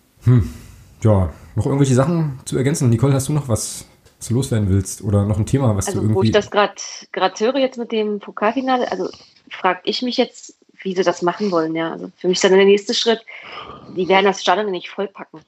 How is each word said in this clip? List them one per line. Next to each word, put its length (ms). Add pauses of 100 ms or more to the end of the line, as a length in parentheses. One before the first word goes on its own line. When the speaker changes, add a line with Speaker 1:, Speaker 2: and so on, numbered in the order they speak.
(240)
Speaker 1:
Hm, 300 (500)
ja, 300 (220)
noch 100
irgendwelche 300
Sachen 500
zu 100
ergänzen? 360
Nicole, 220
hast 140
du 60
noch 160
was, 360 (340)
was 80
du 80
loswerden 340
willst? 320
Oder 240
noch 140
ein 80
Thema, 280
was 120
Speaker 2:
Also, 100
Speaker 1:
du 60
irgendwie 120
Speaker 2:
wo 80
ich 80
das 200
grad, 280 (320)
grad 280
höre 180
jetzt 220
mit 120
dem 280
Pokalfinale, 720
also 180 (400)
frag 360
ich 180
mich 140
jetzt, 360 (300)
wie 100
sie 100
das 200
machen 260
wollen, 260
ja. 180
Also 240
für 100
mich 100
ist 60
dann 80
der 140
nächste 280
Schritt, 320 (720)
die 100
werden 180
das 180
Stadion 260
nicht 200
vollpacken. 580